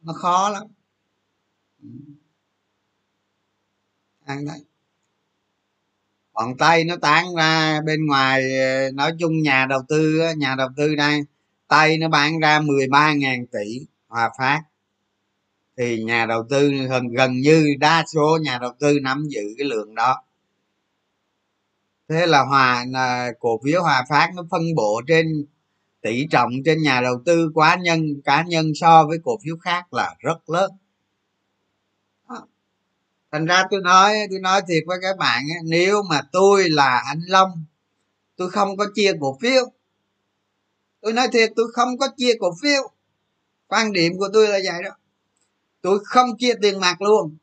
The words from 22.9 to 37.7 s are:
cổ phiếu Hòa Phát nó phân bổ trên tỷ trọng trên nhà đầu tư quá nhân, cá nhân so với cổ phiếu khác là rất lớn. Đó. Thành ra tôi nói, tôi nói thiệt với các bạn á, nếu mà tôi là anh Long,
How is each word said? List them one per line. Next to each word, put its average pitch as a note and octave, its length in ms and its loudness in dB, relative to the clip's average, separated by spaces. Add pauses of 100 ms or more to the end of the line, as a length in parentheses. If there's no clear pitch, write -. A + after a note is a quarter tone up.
cổ A#2 240 -2
phiếu E3 180 0
Hòa C3+ 260 0
Phát D#3+ 260 2
nó F3+ 160 -12
phân E3 260 -2
bổ A#2+ 300 0
trên D#3+ 400 0 (540)
tỷ A#2+ 300 -4
trọng B2 200 2 (140)
trên D#3+ 180 2
nhà C3 180 2
đầu B2 240 -2
tư E3 300 2
quá D#3+ 260 4
nhân, E3 200 0 (240)
cá C#3+ 180 2
nhân D#3+ 320 -2
so E3 320 6
với E3 180 -4
cổ A#2+ 200 -4
phiếu E3 120 -8
khác F3 360 -6
là G2 260 -4
rất D#3+ 320 -6
lớn. F3 200 -2 (1600)
Đó. A3 200 -18 (840)
Thành D#3 140 -4
ra F#3 240 2
tôi G3+ 100 -2
nói, F#3+ 360 4 (140)
tôi F#3+ 100 -8
nói F#3+ 280 0
thiệt D#3+ 180 0
với F3+ 160 -6
các F#3+ 160 -4
bạn C3 260 0 (120)
á, F3 80 -12
nếu F3+ 380 0
mà D#3+ 180 -2 (120)
tôi F#3+ 360 4
là C3+ 380 2
anh D3+ 200 -8
Long, F#3 380 0 (720)